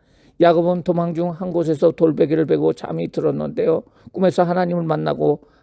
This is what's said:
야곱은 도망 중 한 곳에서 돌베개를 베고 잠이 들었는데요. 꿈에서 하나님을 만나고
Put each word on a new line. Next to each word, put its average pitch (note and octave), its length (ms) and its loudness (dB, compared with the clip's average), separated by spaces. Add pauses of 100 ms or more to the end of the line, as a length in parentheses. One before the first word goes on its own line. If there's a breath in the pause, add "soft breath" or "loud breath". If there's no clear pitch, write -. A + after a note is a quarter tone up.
(420 soft breath)
야곱은 E3+ 420 2
도망 E3+ 300 -2
중 F3 160 -4
한 F3+ 220 -8
곳에서 D#3+ 400 2
돌베개를 D#3+ 540 2
베고 D#3 280 0
잠이 E3 360 -6
들었는데요. D3+ 720 -2 (280 loud breath)
꿈에서 F3+ 320 2
하나님을 F3 400 -2
만나고 D3+ 600 0 (200 soft breath)